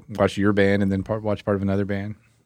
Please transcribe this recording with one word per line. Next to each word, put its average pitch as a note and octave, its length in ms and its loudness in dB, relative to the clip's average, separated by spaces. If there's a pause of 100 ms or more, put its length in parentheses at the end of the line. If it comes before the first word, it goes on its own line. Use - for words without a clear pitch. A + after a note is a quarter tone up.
(160)
watch G2+ 200 2
your G2+ 160 2
band, G2 300 4
and G2 80 2
then F#2+ 120 0
part, A2 200 -4
watch G#2 220 -4
part G#2 120 0
of F#2+ 60 -2
another G2 220 0
band. G2+ 300 -6 (320)